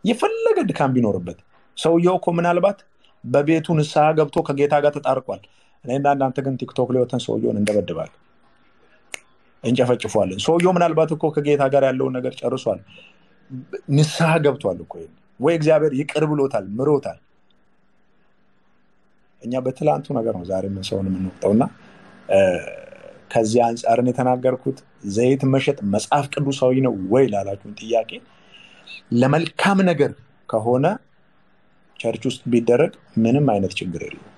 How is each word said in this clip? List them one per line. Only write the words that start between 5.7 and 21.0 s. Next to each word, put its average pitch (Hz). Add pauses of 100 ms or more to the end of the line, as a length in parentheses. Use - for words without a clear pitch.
እኔና 139
እናንተ 135
ግን 131
ቲክቶክ 123
ላይ 127
ወተን 123
ሰውየውን 113
እንደበድባለን፣ 101 (1500)
እንጨፈጭፈዋለን። 113
ሰውየው 170
ምናልባት 160
እኮ 156
ከጌታ 147
ጋር 135
ያለውን 131
ነገር 127
ጨርሷል፣ 120 (1080)
ንስሐ 151
ገብቷል 139
እኮ። -
ይሄን 82 (280)
ወይ 160
እግዚአብሔር 156
ይቅር 151
ብሎታል፣ 135
ምሮታል። 127 (2250)
እኛ 123
በትላንቱ 147
ነገር 113
ነው 87
ዛሬ 95
ምን 98
ሰውን 95